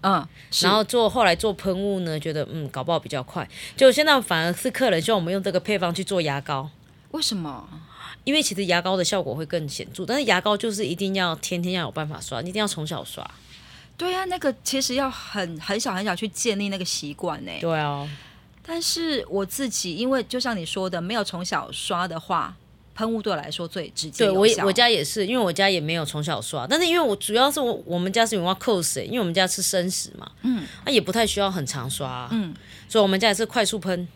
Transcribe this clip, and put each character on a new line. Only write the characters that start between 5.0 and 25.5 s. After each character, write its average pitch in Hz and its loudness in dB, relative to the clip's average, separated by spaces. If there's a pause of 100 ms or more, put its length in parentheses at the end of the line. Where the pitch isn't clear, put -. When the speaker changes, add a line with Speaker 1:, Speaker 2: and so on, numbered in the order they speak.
Speaker 2:
希 151 0
望 220 4
我 170 0
们 170 -2
用 196 -2
这 196 -2
个 180 0
配 202 0
方 175 0
去 180 -4
做 185 0
牙 143 -2
膏。 139 -6 (400)
Speaker 1:
为 311 -6
什 240 0
么？ 143 -8 (540)
Speaker 2:
因 269 0
为 302 4
其 - -2
实 196 -2
牙 175 4
膏 185 0
的 180 2
效 190 2
果 120 -4
会 156 -6
更 156 -4
显 - -8
著， 190 -8
但 226 -2
是 294 0
牙 196 4
膏 208 2
就 226 -2
是 208 -2
一 175 -2
定 190 -2
要 180 0
天 175 -4
天 180 -2
要 185 -2
有 131 -4
办 156 -6
法 151 -10
刷， 120 -6
你 175 -6
一 - -12
定 208 -2
要 214 2
从 165 -4
小 147 -6
刷。 - -12 (680)
Speaker 1:
对 359 -2
啊， 370 -2
那 359 -4
个 285 0
其 269 0
实 254 -2
要 269 0
很， 175 -6
很 202 -2
小 240 -2
很 185 -2
小 202 0
去 214 -4
建 202 -2
立 202 -2
那 196 -4
个 180 -6
习 147 -6
惯 151 -4
欸。 82 -8
Speaker 2:
对 165 0
啊。 147 -2 (560)
Speaker 1:
但 330 -4
是 330 -2
我 196 -2
自 262 -4
己， 180 -4
因 240 0
为 262 2
就 247 -6
像 247 -2
你 165 -6
说 185 -2
的， 170 -4
没 180 -4
有 226 0
从 180 -6
小 170 -4
刷 180 -2
的 165 -6
话， 160 -2 (420)
喷 220 -2
雾 226 -2
对 214 -2
我 185 0
来 147 -6
说 165 -6
最 170 -8
直 156 -6
接 226 4
有 202 6
效。 - 2
Speaker 2:
对， 190 6
我 202 8
也， 214 6
我 196 4
家 240 6
也 180 4
是， 208 -2
因 233 0
为 233 4
我 175 2